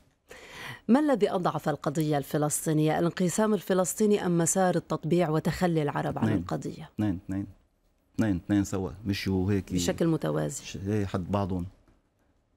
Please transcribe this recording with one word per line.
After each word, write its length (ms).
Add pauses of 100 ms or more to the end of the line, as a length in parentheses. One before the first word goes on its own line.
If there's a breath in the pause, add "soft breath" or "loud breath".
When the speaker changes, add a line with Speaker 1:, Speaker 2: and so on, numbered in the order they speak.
(880 loud breath)
Speaker 1:
ما 120
الذي 300
أضعف 380
القضية 500
الفلسطينية، 800
الانقسام 560
الفلسطيني 720
أم 120
مسار 380
التطبيع 540
وتخلي 520
العرب 360
عن 60
Speaker 2:
اثنين. 140
Speaker 1:
القضية؟ 560
Speaker 2:
اثنين، 300
اثنين. 220 (680)
اثنين، 220
اثنين 280
سوا، 260 (160)
مشيوا 460
هيك 200
Speaker 1:
بشكل 340
متوازي. 580
Speaker 2:
ش-، 120
إيه، 300
حد 240
بعضهم. 360 (920)